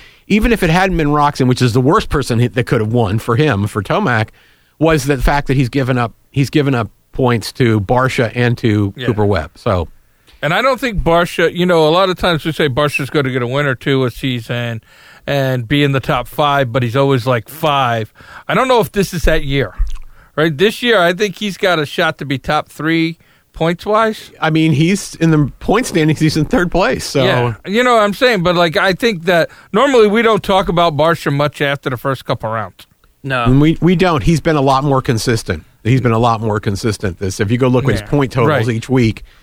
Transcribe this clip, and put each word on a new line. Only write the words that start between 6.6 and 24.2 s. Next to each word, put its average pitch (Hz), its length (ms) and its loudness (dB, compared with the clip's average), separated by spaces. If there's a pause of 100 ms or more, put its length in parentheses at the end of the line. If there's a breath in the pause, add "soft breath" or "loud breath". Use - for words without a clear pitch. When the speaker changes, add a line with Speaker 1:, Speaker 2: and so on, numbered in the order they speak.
Speaker 1:
up 113 160 -2 (220)
points 120 400 0
to 113 280 2
Barsha 123 560 0
and 120 220 0
to 104 380 0
Speaker 2:
Yeah. 123 100 -6
Speaker 1:
Cooper 107 200 0
Webb. 82 300 -2
So. 90 320 -2 (540 soft breath)
Speaker 2:
And 151 120 0
I 214 80 0
don't 262 180 0
think 214 220 -2
Barsha, 170 500 0
you 175 140 -2
know, 165 200 4
a 151 40 4
lot 185 180 2
of 180 80 -2
times 170 300 -2
we 160 60 -4
say 156 160 0
Barsha's 143 420 -2
gonna 139 220 -2
get 127 100 -2
a 120 40 -2
win 139 200 -2
or 131 80 -2
two 131 320 -2
a 117 40 -2
season 120 720 -6 (460 loud breath)
and 131 420 -2
be 143 160 2
in 139 80 0
the 135 80 0
top 123 280 -4
five, 143 440 0
but 127 100 0
he's 120 140 -4
always, 139 300 2
like, 120 220 -2
five. 127 640 -2 (360 loud breath)
I 143 60 -2
don't 240 140 0
know 247 120 4
if 147 120 -2
this 196 200 -2
is 170 120 -6
that 160 200 2
year, 135 300 -2 (640 loud breath)
right? 156 200 0
This 202 260 0
year, 233 160 2
I 175 140 4
think 190 240 -4
he's 202 220 -6
got 180 200 0
a 151 60 -2
shot 160 340 -2
to 156 60 -10
be 135 140 -4
top 151 300 -4
three 165 500 -4 (340 soft breath)
points-wise. 214 800 -2 (100)